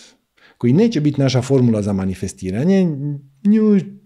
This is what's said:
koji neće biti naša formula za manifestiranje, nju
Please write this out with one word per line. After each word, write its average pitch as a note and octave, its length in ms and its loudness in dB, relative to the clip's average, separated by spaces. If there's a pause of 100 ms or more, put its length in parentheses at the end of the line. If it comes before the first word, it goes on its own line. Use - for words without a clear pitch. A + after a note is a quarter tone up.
(580)
koji A#2+ 160 0
neće A3+ 280 2
biti D3 200 -2
naša B2+ 200 0
formula B2 400 2
za G2+ 120 -2
manifestiranje, G2 920 -2 (580)
nju G#3+ 360 2 (260)